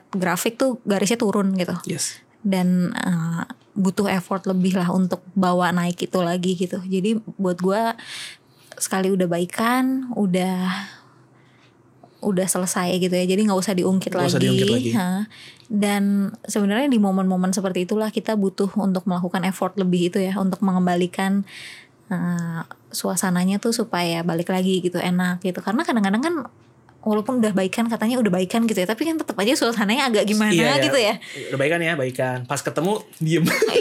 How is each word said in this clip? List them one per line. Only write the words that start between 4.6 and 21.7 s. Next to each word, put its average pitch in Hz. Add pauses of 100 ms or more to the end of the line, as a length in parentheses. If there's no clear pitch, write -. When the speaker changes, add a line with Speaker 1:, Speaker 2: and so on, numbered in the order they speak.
Speaker 1:
lah 180
untuk 180 (140)
bawa 180
naik 175
itu -
lagi 180
gitu. 185
Jadi 190 (180)
buat 180
gue 190 (920)
sekali 190
udah 185
baikan, 247
udah, 185 (1500)
udah 185
selesai 180
gitu 180
ya. 180
Jadi 185
nggak 196
usah 190
diungkit 180
Speaker 2:
Nggak -
usah -
Speaker 1:
lagi. -
Speaker 2:
diungkit 127
lagi. 117
Speaker 1:
Ha. 202 (380)
Dan 202 (380)
sebenarnya 208
di 254
momen-momen 190
seperti 185
itulah 214
kita 220
butuh 196
untuk 185
melakukan 180
effort 185
lebih 180
itu 180
ya, 190
untuk 190
mengembalikan, 185 (640)